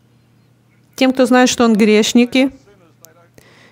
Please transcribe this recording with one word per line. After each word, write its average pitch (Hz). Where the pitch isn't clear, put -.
тем, 262
кто 262
знает, 254
что -
он 226
грешники, 240